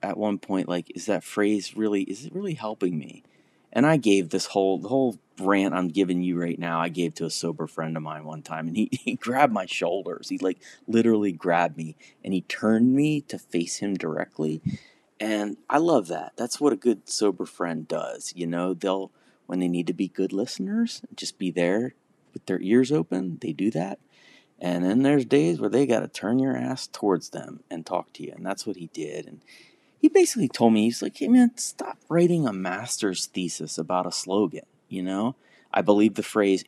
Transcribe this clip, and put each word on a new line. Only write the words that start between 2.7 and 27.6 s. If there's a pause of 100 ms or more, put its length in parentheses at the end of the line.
me? (480)
And
I
gave
this
whole,
the
whole (220)
rant
I'm
giving
you
right
now,
I
gave
to
a
sober
friend
of
mine
one
time,
and
he,
<laughs>
he
grabbed
my
shoulders.
He,
like, (320)
literally
grabbed
me, (260)
and
he
turned
me
to
face
him
directly. (580)
And (100)
I
love
that.
That's
what
a
good
sober
friend
does,
you
know?
They'll, (360)
when
they
need
to
be
good
listeners, (140)
just
be
there (380)
with
their
ears
open,
they
do
that. (640)
And
then
there's
days
where
they
gotta
turn
your
ass
towards
them